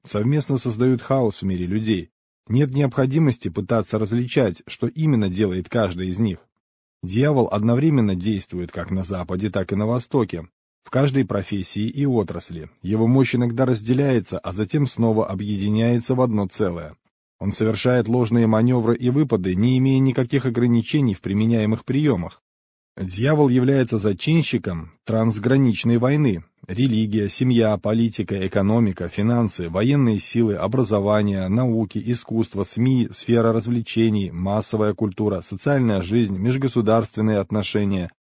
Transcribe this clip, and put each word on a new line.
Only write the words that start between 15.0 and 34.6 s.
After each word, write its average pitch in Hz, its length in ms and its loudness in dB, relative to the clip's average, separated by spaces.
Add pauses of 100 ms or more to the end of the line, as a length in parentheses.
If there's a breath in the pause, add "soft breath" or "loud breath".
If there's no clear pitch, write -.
объединяется 107 880 0
в 127 60 2
одно 107 260 0
целое. 85 480 -6 (440)
Он 98 120 -4
совершает 110 560 0
ложные 117 400 2
маневры 113 480 2
и 123 140 -2
выпады, 113 460 0
не 123 220 2
имея 135 220 2
никаких 131 460 0
ограничений 117 680 2
в - 80 -12
применяемых 107 640 0
приемах. 123 580 -2 (560)
Дьявол 123 520 2
является 127 480 2
зачинщиком 101 960 -2 (100)
трансграничной 113 920 2
войны. 127 480 2 (200)
Религия, 107 640 0
семья, 117 480 2
политика, 107 680 -2
экономика, 98 640 0
финансы, 104 600 -2
военные 117 500 2
силы, 113 360 0
образование, 101 920 0
науки, 113 540 -2
искусство, 113 600 -4
сми, 123 480 0
сфера 113 400 2
развлечений, 110 800 0
массовая 104 640 -2